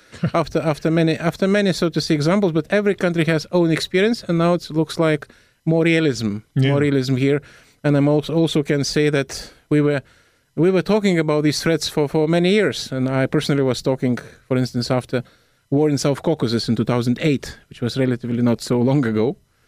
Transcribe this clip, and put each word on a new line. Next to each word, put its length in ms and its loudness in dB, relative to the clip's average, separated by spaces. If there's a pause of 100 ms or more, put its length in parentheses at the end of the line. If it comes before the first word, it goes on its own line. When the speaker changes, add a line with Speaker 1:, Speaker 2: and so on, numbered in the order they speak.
(120)
Speaker 1:
<laughs> 220 -6
Speaker 2:
After, 260 -2
after 300 -2
many, 280 2
after 320 -2
many, 240 2
so 160 0
to 100 -2
say, 160 0
examples, 380 0
but 160 0
every 260 0
country 300 0
has 260 0
own 200 2
experience, 520 0
and 140 -2
now 160 2
it 180 -4
looks 260 -2
like 300 0 (420)
more 160 2
realism, 460 0 (240)
Speaker 1:
Yeah. 160 2
Speaker 2:
more 100 2
realism 340 0
here. 240 0 (440)
And 120 2
I'm 140 4
als-, 200 0
also 340 0
can 200 -2
say 280 0
that 420 -6 (160)
we 120 4
were, 200 0 (540)
we 160 2
were 120 2
talking 360 2
about 240 0
these 200 0
threats 260 0
for, 200 -2
for 180 0
many 220 2
years. 420 0
And 160 -2
I 200 0
personally 360 0
was 180 -2
talking, 380 -2 (280)
for 100 0
instance, 360 -2
after 300 -2 (460)
war 200 2
in 80 0
South 240 -2
Caucasus 480 -2
in 60 2
two 100 0
thousand 360 0
eight, 360 -2 (120)
which 120 -14
was 160 -4
relatively 440 -2
not 200 2
so 200 0
long 240 2
ago. 320 -2 (300)